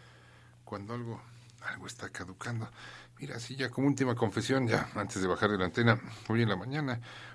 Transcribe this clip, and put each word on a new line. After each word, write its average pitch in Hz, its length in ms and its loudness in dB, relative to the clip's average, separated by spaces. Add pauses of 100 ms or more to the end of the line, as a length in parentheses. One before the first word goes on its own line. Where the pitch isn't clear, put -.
(640)
cuando 104 300 -8
algo, 117 280 -8 (380)
algo - 260 -8
está - 220 -10
caducando. 110 640 -8 (500)
Mira, 143 180 -8
sí, 120 160 -10
ya 131 160 0
como 131 160 2
última 135 280 4
confesión, 120 520 2
ya 107 280 2
antes 101 280 -2
de 92 60 4
bajar 101 220 4
de 104 80 2
la 92 80 2
antena, 117 340 6 (280)
hoy 113 140 4
en 113 60 4
la 98 80 2
mañana, 127 440 -4 (340)